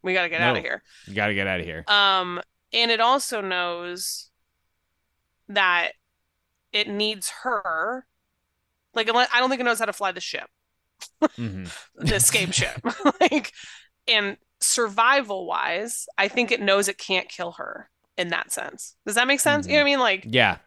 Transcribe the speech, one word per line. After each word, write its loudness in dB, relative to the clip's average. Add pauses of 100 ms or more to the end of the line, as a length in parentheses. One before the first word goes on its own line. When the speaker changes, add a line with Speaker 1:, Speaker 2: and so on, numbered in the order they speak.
Speaker 1:
we -2
gotta 2
get -2
Speaker 2:
No. 4
Speaker 1:
outta 0
here." -6 (240)
Speaker 2:
You -14
gotta 0
get 0
outta -2
here. -10
Speaker 1:
Um, 2 (300)
and 2
it 2
also 2
knows -6 (1200)
that 2 (800)
it 0
needs -4 (140)
her. -4 (880)
Like, 0
unle-, 4
I 4
don't 2
think 0
it -2
knows 2
how 0
to -4
fly -2
the -10
ship. -10
<laughs> -20 (760)
Speaker 2:
Mm-hmm. -8 (400)
Speaker 1:
The 4
escape 2
ship. -2 (200)
<laughs> 2
Like, 2 (560)
and 2 (240)
survival 0
wise, -4 (100)
I 2
think 0
it 0
knows 4
it -6
can't -2
kill -10
her -14 (280)
in -2
that -4
sense. -10 (100)
Does -4
that 4
make 2
sense? 2
You 0
know 6
what 6
I 4
Speaker 2:
Mm-hmm. 4
Speaker 1:
mean? 2
Like, 2
Speaker 2:
Yeah. 4